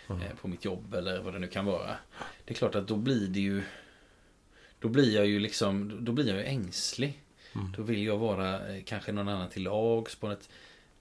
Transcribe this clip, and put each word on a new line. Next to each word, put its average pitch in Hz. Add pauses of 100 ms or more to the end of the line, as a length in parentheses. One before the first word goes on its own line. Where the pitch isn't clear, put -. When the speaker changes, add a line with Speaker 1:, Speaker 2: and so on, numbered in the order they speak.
Speaker 1:
Mhm. 90
Speaker 2:
eh, 101
på -
mitt 87
jobb 95
eller 92
vad 92
det 98
nu 90
kan 98
vara. 98 (500)
Det -
är -
klart -
att 98
då 110
blir 110
det 95
ju, 98 (1160)
då 120
blir 117
jag 104
ju 104
liksom, 104
då 117
blir 131
jag 95
ju 107
ängslig. 127 (320)
Speaker 1:
Mm. 95
Speaker 2:
Då 110
vill 107
jag 107
vara, 98
eh, 95
kanske 107
någon 101
annan 92
till 95
lags 113
på 107
ett, - (520)